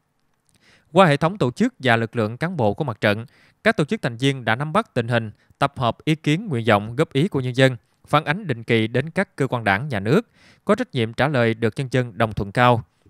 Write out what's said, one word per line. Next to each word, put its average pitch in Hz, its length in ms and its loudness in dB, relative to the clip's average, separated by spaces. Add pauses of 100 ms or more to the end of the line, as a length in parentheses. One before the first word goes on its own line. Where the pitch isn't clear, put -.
(920)
Qua 185 140 6
hệ 143 100 4
thống 180 220 -2
tổ 127 120 2
chức 233 280 -2
và 120 180 4
lực 113 200 -4
lượng 113 200 -2
cán 175 200 -6
bộ 107 180 2
của 160 100 -6
mặt 123 160 -8
trận, 110 260 0 (380)
các 220 120 2
tổ 160 80 0
chức 220 180 -6
thành 120 140 -6
viên 135 280 -2
đã 110 120 0
nắm 151 160 -6
bắt 214 220 -4
tình 117 140 -2
hình, 113 220 -2 (280)
tập 143 180 -2
hợp 117 280 -2
ý 156 100 0
kiến, 156 340 -2
nguyện 117 200 -4
vọng, 107 280 2
góp 160 160 -2
ý 151 160 0
của 143 120 -4
nhân 123 160 -6
dân, 131 200 4 (300)
phản 147 180 0
ánh 185 220 -4
định 117 180 -6
kỳ 113 220 2
đến 123 240 -4
các - 260 -6
cơ 135 100 -2
quan 120 180 -6
Đảng, 104 240 2
nhà 107 120 -4
nước, 135 280 0 (360)
có 208 100 2
trách 240 200 -6
nhiệm 113 180 -2
trả 123 160 2
lời 120 260 2
được 110 220 -2
nhân 139 140 -6
dân 120 280 -2
đồng 113 140 0
thuận 101 200 -8
cao. 123 320 4 (260)